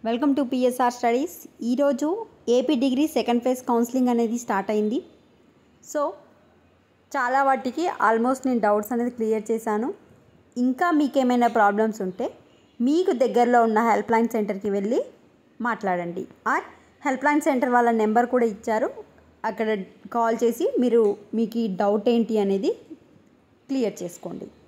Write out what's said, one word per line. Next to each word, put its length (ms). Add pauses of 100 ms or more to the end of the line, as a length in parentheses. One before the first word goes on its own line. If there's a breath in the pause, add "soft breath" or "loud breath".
Welcome 300
to 140
పిఎస్ఆర్ 440
స్టడీస్. 400 (340)
ఈరోజు 380 (480)
ఏపీ 260
డిగ్రీ 220 (100)
సెకండ్ 300
ఫేజ్ 240
కౌన్సిలింగ్ 460
అనేది 300
స్టార్ట్ 300
అయింది. 240 (960)
So, 100 (1120)
చాలా 320
వాటికి 360 (240)
almost 400
నేను 180
డౌట్స్ 300
అనేది 220
క్లియర్ 320
చేశాను. 400 (720)
ఇంకా 240 (120)
మీకేమైనా 480 (100)
ప్రాబ్లమ్స్ 480
ఉంటే 200 (600 soft breath)
మీకు 240 (100)
దగ్గరలో 460
ఉన్న 220
హెల్ప్ 240
లైన్ 200
సెంటర్‌కి 420
వెళ్ళి 240 (680)
మాట్లాడండి. 560 (300)
ఆర్ 120 (400 soft breath)
హెల్ప్ 220
లైన్ 180
సెంటర్ 300
వాళ్ళ 260
నెంబర్ 320
కూడా 200
ఇచ్చారు, 360 (600)
అక్కడ 260 (380)
కాల్ 280
చేసి 240 (140)
మీరు 220 (340)
మీకు 280
ఈ 20 (160)
డౌట్ 320
ఏంటి 300
అనేది 260 (1000)
క్లియర్ 320
చేసుకోండి. 480 (180)